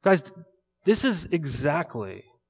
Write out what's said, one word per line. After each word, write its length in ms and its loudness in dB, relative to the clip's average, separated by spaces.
Guys, 280 4
this 220 2
is 260 0
exactly 920 -4